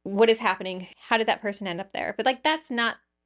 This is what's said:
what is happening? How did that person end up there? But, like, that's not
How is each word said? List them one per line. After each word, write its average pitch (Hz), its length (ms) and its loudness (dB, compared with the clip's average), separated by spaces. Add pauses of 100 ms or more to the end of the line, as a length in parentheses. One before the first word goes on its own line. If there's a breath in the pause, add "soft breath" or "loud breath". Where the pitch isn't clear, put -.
what 202 260 4
is 226 100 4
happening? 185 480 -2 (100)
How - 200 0
did 220 100 0
that - 140 0
person 202 260 -6
end 170 120 -4
up 196 120 -10
there? - 260 -4
But, 220 80 -4
like, 254 160 2
that's 311 300 0
not 233 260 -2 (280)